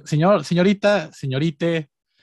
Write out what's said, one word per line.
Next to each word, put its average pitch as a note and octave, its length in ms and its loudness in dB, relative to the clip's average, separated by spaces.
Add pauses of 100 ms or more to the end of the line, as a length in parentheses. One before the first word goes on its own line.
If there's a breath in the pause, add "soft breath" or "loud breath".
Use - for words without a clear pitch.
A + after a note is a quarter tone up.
señor, E3 400 2
señorita, G3 680 0
señorite, D#3 800 -4 (320)